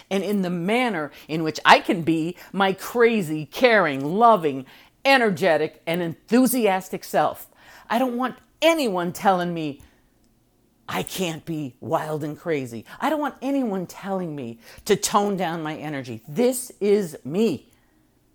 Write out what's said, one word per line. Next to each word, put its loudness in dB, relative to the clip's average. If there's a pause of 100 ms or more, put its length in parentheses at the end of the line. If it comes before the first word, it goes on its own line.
(100)
and 0
in 0
the -2
manner -2 (180)
in -2
which -2
I 10
can -2
be 0 (160)
my 2
crazy, 0
caring, 2
loving, 4 (380)
energetic, 2
and -2
enthusiastic 0
self. -2 (420)
I 0
don't 0
want -4 (260)
anyone 2
telling 0
me, -6 (1040)
"I -6
can't -6
be -8
wild -4
and -8
crazy." -6 (160)
I 0
don't -2
want -4
anyone -2
telling -8
me -10 (240)
to 2
tone 0
down -4
my -6
energy. -10
This -2 (100)
is 0
me. -2 (640)